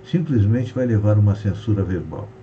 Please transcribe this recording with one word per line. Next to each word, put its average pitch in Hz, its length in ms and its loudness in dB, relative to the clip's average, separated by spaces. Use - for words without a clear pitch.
simplesmente 120 680 0
vai 131 120 -2
levar 104 320 2
uma 104 160 4
censura 98 500 -2
verbal. 85 460 -6